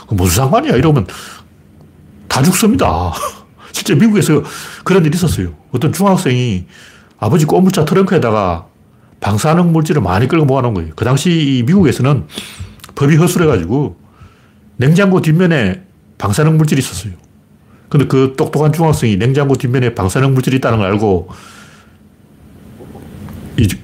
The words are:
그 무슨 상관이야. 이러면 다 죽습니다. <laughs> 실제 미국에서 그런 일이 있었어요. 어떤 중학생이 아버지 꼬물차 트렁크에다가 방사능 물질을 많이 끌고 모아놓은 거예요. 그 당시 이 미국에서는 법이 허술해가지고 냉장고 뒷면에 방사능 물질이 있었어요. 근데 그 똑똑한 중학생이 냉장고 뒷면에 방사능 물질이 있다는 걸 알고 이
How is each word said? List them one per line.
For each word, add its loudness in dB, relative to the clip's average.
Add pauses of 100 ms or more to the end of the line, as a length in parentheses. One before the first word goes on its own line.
그 -6
무슨 0
상관이야. 0
이러면 2 (1200)
다 -2
죽습니다. 2 (300)
<laughs> -20
실제 -2
미국에서 2 (400)
그런 2
일이 0
있었어요. -2 (180)
어떤 -2
중학생이 0 (540)
아버지 2
꼬물차 2
트렁크에다가 0 (560)
방사능 0
물질을 0
많이 0
끌고 2
모아놓은 0
거예요. -6
그 -4
당시 0
이 0
미국에서는 2 (720)
법이 2
허술해가지고 0 (800)
냉장고 2
뒷면에 0 (340)
방사능 0
물질이 2
있었어요. -8 (760)
근데 2
그 2
똑똑한 0
중학생이 0
냉장고 0
뒷면에 -2
방사능 0
물질이 0
있다는 0
걸 0
알고 0 (2250)
이 2 (160)